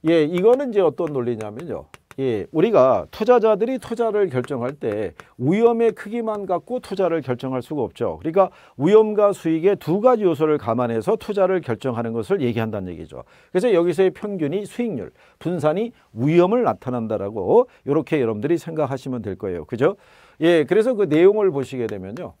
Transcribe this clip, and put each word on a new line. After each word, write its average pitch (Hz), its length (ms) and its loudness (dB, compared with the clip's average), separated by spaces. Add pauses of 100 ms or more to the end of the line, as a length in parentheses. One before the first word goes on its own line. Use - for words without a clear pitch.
예, 165 140 4
이거는 220 480 2
이제 208 100 2
어떤 156 320 0
논리냐면요. 113 720 -6 (340)
예, 113 320 -2
우리가 131 580 4
투자자들이 220 680 2
투자를 214 500 -2
결정할 127 460 -4
때 104 400 -6 (240)
위험의 226 540 2
크기만 214 540 -8
갖고 185 320 -4
투자를 175 440 -2
결정할 127 400 -4
수가 147 200 -6
없죠. 95 360 -4
그러니까 165 320 2 (260)
위험과 208 560 4
수익의 165 440 0
두 170 240 -4
가지 240 220 4
요소를 156 360 2
감안해서 117 580 -2
투자를 190 440 0
결정하는 117 520 -4
것을 117 280 -2
얘기한다는 110 520 -4
얘기죠. 80 320 -14 (260)
그래서 214 220 0
여기서의 175 380 2
평균이 185 560 -6
수익률, 170 440 -8 (300)
분산이 170 520 -2 (200)
위험을 175 500 2
나타난다라고 113 1080 0 (160)
이렇게 147 360 0
여러분들이 117 380 0
생각하시면 135 640 -6
될 98 140 -8
거예요. 87 280 -8
그죠? 139 320 0 (440)
예, 160 240 4
그래서 220 300 2
그 202 100 0
내용을 185 460 4
보시게 131 360 -6
되면요. 104 540 -10